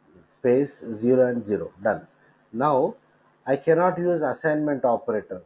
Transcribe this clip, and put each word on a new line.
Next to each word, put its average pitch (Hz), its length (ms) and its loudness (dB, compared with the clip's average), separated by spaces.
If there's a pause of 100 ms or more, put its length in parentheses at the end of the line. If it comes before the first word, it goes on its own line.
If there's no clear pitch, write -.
(260)
Space 135 580 -2 (100)
zero 123 340 2
and 120 160 -4
zero, 95 260 -4 (120)
done. 98 240 -2 (460)
Now 143 440 0 (500)
I 139 100 2
cannot 170 420 2
use 175 220 0
assignment 151 640 -2
operator 107 600 -2